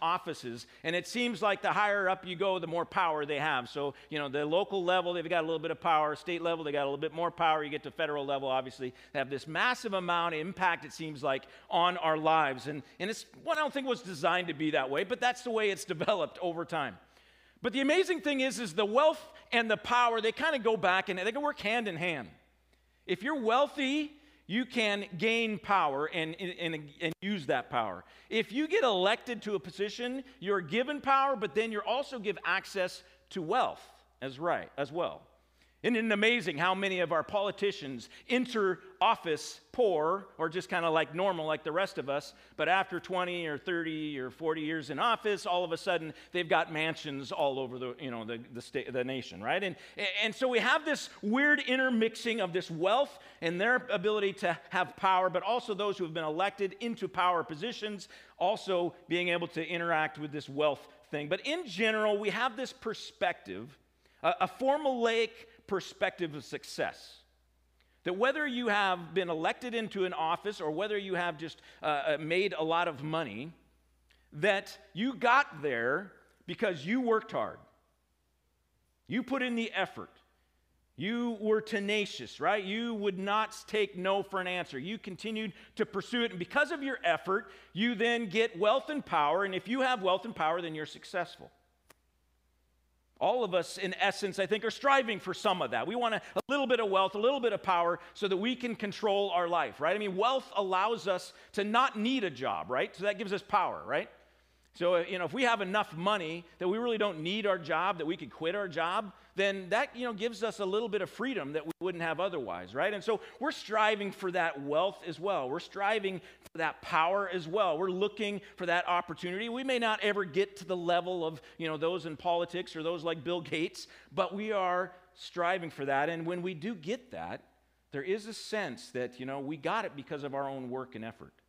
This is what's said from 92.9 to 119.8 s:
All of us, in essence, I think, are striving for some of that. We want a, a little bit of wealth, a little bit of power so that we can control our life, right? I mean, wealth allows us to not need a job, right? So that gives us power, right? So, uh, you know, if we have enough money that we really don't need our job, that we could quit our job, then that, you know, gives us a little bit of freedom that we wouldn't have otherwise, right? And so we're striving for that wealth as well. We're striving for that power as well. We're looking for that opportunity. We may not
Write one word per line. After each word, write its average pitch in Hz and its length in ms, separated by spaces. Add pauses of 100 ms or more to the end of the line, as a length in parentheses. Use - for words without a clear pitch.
All 233 220
of 185 100
us, 175 240
in 185 180
essence, 190 440
I 190 60
think, 208 180
are 226 80
striving 254 480
for 180 140
some 180 280
of 120 100
that. 117 140
We 196 80
want 233 220
a, 175 60 (160)
a - 100
little 277 200
bit 233 120
of 214 100
wealth, 190 260
a 208 40
little 254 220
bit 226 100
of 196 100
power 175 380 (140)
so 202 160
that 190 80
we 240 180
can 240 220
control 202 540
our 175 180
life, 143 320
right? 165 120
I 208 60
mean, 196 160
wealth 240 400
allows 190 500
us 180 280 (180)
to 202 140
not 233 340
need 240 240
a 180 60
job, 113 420
right? 131 240
So 180 80
that - 140
gives 202 160
us 190 80
power, 135 440
right? 151 240 (640)
So, 175 200
uh, 170 140
you 185 100
know, 175 60
if 143 80
we 262 100
have 233 160
enough 190 380
money 175 480 (140)
that 180 100
we 208 80
really 233 200
don't 196 240
need 202 240
our 190 120
job, 170 400
that 160 80
we 170 100
could 143 160
quit 165 240
our 202 140
job, 180 420 (240)
then 196 340
that, 233 260
you 247 100
know, 240 80
gives 214 300
us 214 160
a 202 60
little 214 220
bit 196 140
of 170 80
freedom 196 440
that 156 120
we 165 60 (100)
wouldn't 175 220
have 160 160
otherwise, 107 560
right? 185 180
And 196 100
so 220 160 (200)
we're 294 120
striving 214 600
for 185 200
that 165 300
wealth 156 460
as 160 120
well. 165 300
We're 160 100
striving 196 600 (300)
for 160 80
that 156 220
power 180 480
as 175 180
well. 175 300
We're 190 120
looking 202 520 (160)
for 185 100
that 175 200
opportunity. 180 600
We 254 140
may 262 160
not 214 220